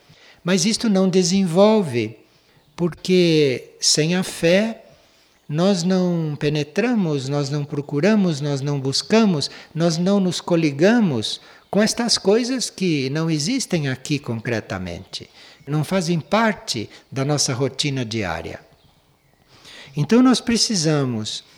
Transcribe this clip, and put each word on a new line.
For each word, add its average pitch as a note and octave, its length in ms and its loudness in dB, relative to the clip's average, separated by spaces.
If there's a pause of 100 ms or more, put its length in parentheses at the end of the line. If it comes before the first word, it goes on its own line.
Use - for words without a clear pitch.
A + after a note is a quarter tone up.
(440)
mas E3+ 200 0
isto A3+ 240 0
não F#3+ 200 2
desenvolve, F3+ 1080 2 (600)
porque E3 1040 2
sem D#3+ 340 2
a F#3 80 0
fé G3 600 0 (640)
nós F3 340 2
não F3 560 0
penetramos, D3+ 920 0
nós C#3+ 220 -2
não D3 140 -4
procuramos, D3+ 760 0
nós C#3+ 200 -2
não C#3+ 180 -4
buscamos, D3+ 720 0 (240)
nós E3 240 0
não G3 220 2
nos F#3 200 -2
coligamos E3 1000 2 (300)
com G3 120 2
estas A3+ 340 0
coisas A#3 540 0
que D3 400 -2
não D#3+ 200 -2
existem D#3+ 580 -2
aqui C3+ 300 -4
concretamente, G#2 1080 -8 (380)
não D3 160 -2
fazem E3+ 380 -2
parte G#3 680 -2 (220)
da C3 140 -4
nossa C#3+ 280 0
rotina C3+ 520 -2
diária. G2 640 -6 (1300)
Então A3 220 4
nós B3+ 180 4
precisamos D3+ 1000 -2 (160)